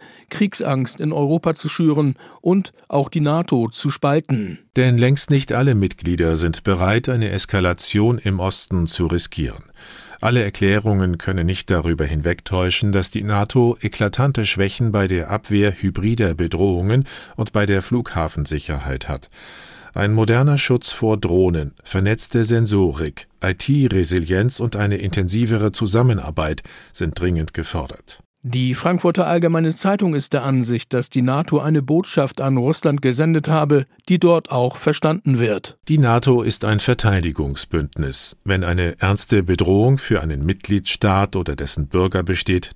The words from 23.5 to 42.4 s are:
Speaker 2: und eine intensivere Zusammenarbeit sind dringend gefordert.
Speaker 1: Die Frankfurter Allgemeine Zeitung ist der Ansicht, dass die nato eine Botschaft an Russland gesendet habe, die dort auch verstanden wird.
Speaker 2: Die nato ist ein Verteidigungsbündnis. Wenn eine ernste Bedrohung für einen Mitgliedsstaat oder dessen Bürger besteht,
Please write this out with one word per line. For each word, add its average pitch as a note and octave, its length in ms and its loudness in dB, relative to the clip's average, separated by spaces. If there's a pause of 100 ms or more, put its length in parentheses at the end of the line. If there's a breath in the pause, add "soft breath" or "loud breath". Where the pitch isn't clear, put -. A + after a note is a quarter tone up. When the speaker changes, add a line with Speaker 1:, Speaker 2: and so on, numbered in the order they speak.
Speaker 2:
und A2+ 160 -4
eine G2+ 180 0
intensivere G#2 800 0
Zusammenarbeit G2 880 0 (300 loud breath)
sind - 260 -6
dringend E2+ 340 -2
gefordert. - 720 -10 (180)
Speaker 1:
Die B2+ 320 -2
Frankfurter F3 540 0
Allgemeine E3 480 0
Zeitung G3 400 0
ist C#3 160 -4
der C#3+ 120 0
Ansicht, B2 500 -2
dass A#2+ 160 -2
die C3 120 0
nato C#3 380 0
eine D3+ 220 2
Botschaft D3+ 580 -2
an C3+ 160 0
Russland C#3+ 460 0
gesendet D3 480 2
habe, D3 360 4 (220 soft breath)
die F3+ 100 4
dort E3+ 320 4
auch B2+ 280 0
verstanden D3+ 640 0
wird. G#2+ 380 -2 (120)
Speaker 2:
Die D#3 80 4
nato A#2+ 440 4
ist A2 220 -2
ein G#2+ 160 2
Verteidigungsbündnis. D#2+ 1700 -2
Wenn F#2+ 180 0
eine F2 380 0
ernste G2+ 420 2
Bedrohung F#2+ 540 4
für A2 240 -2
einen D2 240 -4
Mitgliedsstaat G2 880 0
oder D#2+ 220 -4
dessen C#2+ 300 -4
Bürger F#2 360 0
besteht, F2+ 520 -2